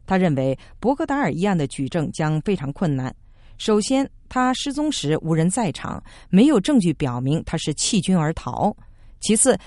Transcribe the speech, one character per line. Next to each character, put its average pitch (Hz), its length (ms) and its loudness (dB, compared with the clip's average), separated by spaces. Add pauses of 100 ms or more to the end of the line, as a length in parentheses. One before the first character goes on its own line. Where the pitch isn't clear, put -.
他 190 140 2
认 180 160 4
为 131 240 0 (220)
伯 240 160 2
格 320 100 -4
达 285 80 -2
尔 254 180 0
一 165 120 -4
案 202 120 2
的 151 120 0
举 135 200 -6
证 165 220 -2
将 156 300 -2
非 196 160 -2
常 139 160 -6
困 160 240 -2
难。 127 180 -6 (420)
首 214 240 2
先， 262 300 0 (180)
他 254 240 0
失 277 200 -6
踪 294 180 -2
时 - 320 -2
无 160 100 -2
人 160 160 2
在 185 220 -2
场， - 320 -10 (260)
没 202 180 6
有 294 120 6
证 254 220 2
据 170 140 2
表 123 260 -4
明 139 260 0
他 - 100 -6
是 156 180 -4
弃 - 260 0
军 190 160 2
而 156 160 2
逃。 160 440 -4 (440)
其 214 160 2
次， 247 200 4 (100)